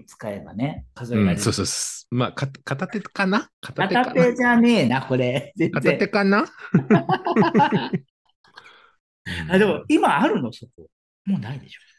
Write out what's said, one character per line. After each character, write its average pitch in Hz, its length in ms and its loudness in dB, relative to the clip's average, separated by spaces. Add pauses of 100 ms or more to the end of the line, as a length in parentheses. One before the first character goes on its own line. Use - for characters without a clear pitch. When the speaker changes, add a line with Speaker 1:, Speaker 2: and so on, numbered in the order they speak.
Speaker 1:
使 - 240 -12
え 101 100 -10
ば 82 140 -20
ね、 123 400 -6
数 120 200 -8
え - 20 0
ら 104 60 4
れ 95 80 4
る。 85 60 0
Speaker 2:
う - 20 -6
ん、 - 40 -4
そ 120 80 0
う - 20 -2
そ 101 100 -2
う 85 40 -2
そ - 420 -8
う。 - 60 -6
ま 120 120 0
あ、 92 60 -8
か-、 - 140 -6 (160)
片 143 240 -6
手 208 140 -6
か - 260 -4
な？ 196 240 -2 (100)
片 - 280 -4
手 190 60 -2
か 240 80 4
な？ 247 40 0
Speaker 1:
片 254 200 2
手 240 100 0
じ 254 80 0
ゃ 240 120 4
ね 233 140 6 (140)
え 120 40 2
な、 131 140 0
こ 127 140 -2
れ。 127 400 -2
全 165 160 0
然。 - 100 -2
Speaker 2:
片 151 160 2
手 202 80 0
か 202 160 -2
な？ 202 240 2
Speaker 1:
<laughs> - 240 -20
Speaker 2:
う - 80 4 (2750)
ん。 165 40 -2
Speaker 1:
あ、 190 60 4
で 214 60 6
も 180 240 -2
今 196 320 2
あ 262 80 4
る 392 120 0
の？ 120 120 -6
そ - 140 -20 (100)
こ。 80 120 -20 (360)
も 196 140 -2
う - 20 -6
な 110 120 -10
い 139 60 -10
で - 100 -18
し - 80 -20
ょ。 - 40 -20 (180)